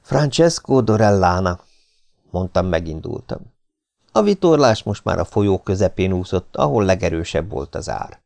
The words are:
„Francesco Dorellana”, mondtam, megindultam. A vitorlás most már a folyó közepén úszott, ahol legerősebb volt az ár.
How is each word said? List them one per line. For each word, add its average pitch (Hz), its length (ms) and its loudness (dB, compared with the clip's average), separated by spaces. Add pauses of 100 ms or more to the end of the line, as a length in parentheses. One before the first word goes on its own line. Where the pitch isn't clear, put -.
„Francesco 143 800 0
Dorellana”, 95 800 2 (680)
mondtam, 90 360 -2
megindultam. 80 720 -6 (720)
A 214 100 2
vitorlás 160 600 4
most 104 220 -6
már 92 140 -2
a 85 60 -2
folyó 101 340 0
közepén 95 540 -2
úszott, 92 440 -4
ahol 135 280 0
legerősebb 85 680 -2
volt - 240 -10
az - 140 -8
ár. - 380 -10